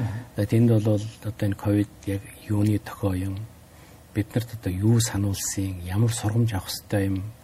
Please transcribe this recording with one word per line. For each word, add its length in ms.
Тэгэнт 480
бол 160
одоо 480
энэ 80
ковид 360
яг 160
юуны 320
тохио 560
юм? 80
Бид 240
нарт 160
одоо 240
юу 240
сануулсан, 880
ямар 240
сургамж 400
авах 160
хэрэгтэй 400
юм? 160